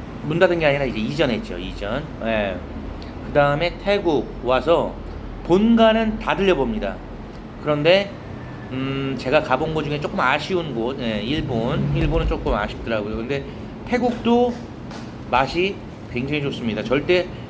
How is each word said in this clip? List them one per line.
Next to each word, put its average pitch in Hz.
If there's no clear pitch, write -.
문 156
닫은 175
게 160
아니라 143
이제 113
이전했죠, 123
이전. 101
예. 107
그다음에 147
태국 170
와서 127
본가는 220
다 147
들려봅니다. 123
그런데, 165
음, 135
제가 131
가본 156
곳 156
중에 147
조금 185
아쉬운 151
곳, 120
예, 110
일본. 139
일본은 147
조금 151
아쉽더라고요. 107
근데 139
태국도 240
맛이 165
굉장히 139
좋습니다. 113
절대 151